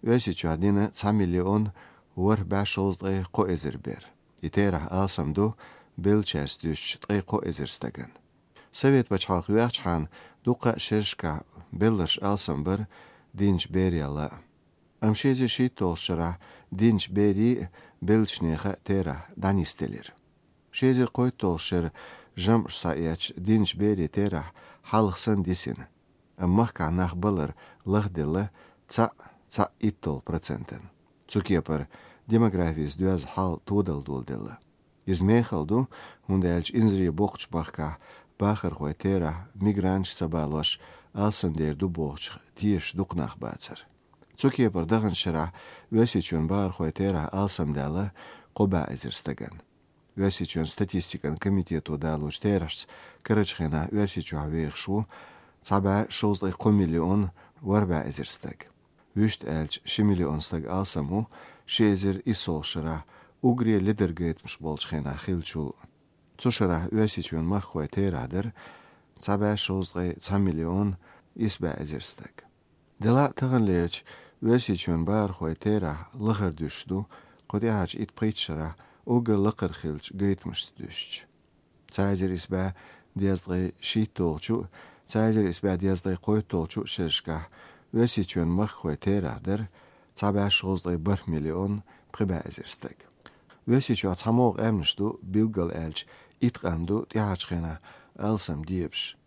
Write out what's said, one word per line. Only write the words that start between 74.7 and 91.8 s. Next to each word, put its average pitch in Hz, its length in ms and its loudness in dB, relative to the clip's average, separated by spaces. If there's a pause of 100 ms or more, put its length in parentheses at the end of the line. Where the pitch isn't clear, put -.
чөн 82 240 0
бағыр 101 320 0
қой 80 180 -4
тера 85 640 -2
лығыр 104 400 0
дүшду 90 480 -6 (440)
қоди 104 200 0
хач 101 260 0
ит - 220 -6
притшыра 80 560 -4 (320)
угр 120 320 2
лықыр 98 400 0
хилч 76 400 -8
гейтмш 95 640 -2
дүшч. - 480 -12 (680)
Цайзер 98 400 0
исбә 92 400 -4 (420)
дезлай 92 640 0
ши 107 260 0
толчу, 90 580 -2 (420)
цайзер 110 440 2
исбә 92 260 0
дезлай 92 400 0
қой 107 260 0
толчу 92 440 -4
шешка. 82 580 -4 (480)
Өсі 113 320 4
чөн 85 240 0
мық 101 320 0
қой 76 160 -2
терадыр 98 720 -2 (460)
цаба 101 340 0
шозлай 92 480 0
бір 92 300 0
миллион 87 560 -2 (340)